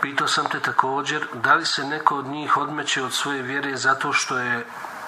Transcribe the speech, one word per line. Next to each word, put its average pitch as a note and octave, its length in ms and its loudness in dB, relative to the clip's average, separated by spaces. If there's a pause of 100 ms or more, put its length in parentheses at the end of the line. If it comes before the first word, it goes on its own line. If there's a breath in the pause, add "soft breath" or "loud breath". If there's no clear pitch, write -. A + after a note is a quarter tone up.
Pitao C#3 280 0
sam D3 180 0
te - 140 -2
također, C#3+ 720 2
da C3+ 220 4
li D#3+ 120 2
se - 180 0
neko D3 320 0
od C3+ 100 -4
njih D3 300 0
odmeće C#3+ 480 0
od B2 80 -4
svoje C#3 300 -2
vjere C#3 340 -2
zato C3 360 2
što - 260 2
je, B2 280 -2 (420)